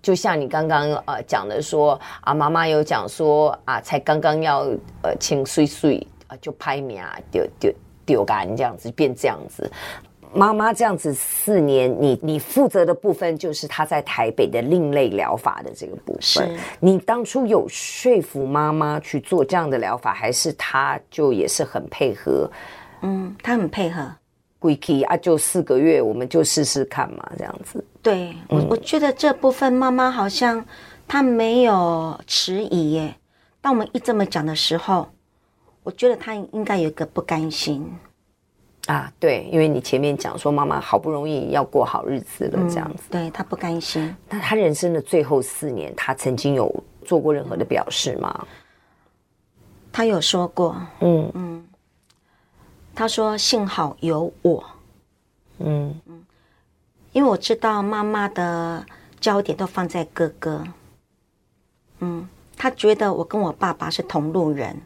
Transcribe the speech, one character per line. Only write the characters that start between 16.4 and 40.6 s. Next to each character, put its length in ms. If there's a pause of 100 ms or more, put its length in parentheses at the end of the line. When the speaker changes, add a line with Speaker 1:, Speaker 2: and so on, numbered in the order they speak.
Speaker 1:
你 180
当 260
初 220
有 220
说 540
服 220
妈 280
妈 260
去 220
做 240
这 120
样 140
的 80
疗 180
法， 160
还 200
是 220
她 440 (100)
就 240
也 140
是 160
很 260
配 240
合？ 380 (520)
Speaker 2:
嗯， 300 (100)
她 140
很 120
配 220
合。 200 (480)
Speaker 1:
规 180
矩 260
啊， 160
就 180
四 260
个 160
月， 220
我 140
们 120
就 160
试 220
试 220
看 260
嘛， 240
这 80
样 180
子。 220 (160)
Speaker 2:
对， 340 (140)
我， 100
Speaker 1:
嗯。 120
Speaker 2:
我 80
觉 200
得 140
这 220
部 180
分 180
妈 200
妈 200
好 160
像 380 (420)
她 160
没 420
有 640
迟 380
疑 280
耶。 220 (460)
当 140
我 20
们 160
一 60
这 160
么 100
讲 200
的 120
时 220
候， 280 (760)
我 80
觉 180
得 80
她 180
应 300
该 140
有 100
一 40
个 120
不 160
甘 300
心。 360 (1000)
Speaker 1:
啊， 340
对， 320
因 60
为 100
你 140
前 180
面 160
讲 220
说 120
妈 140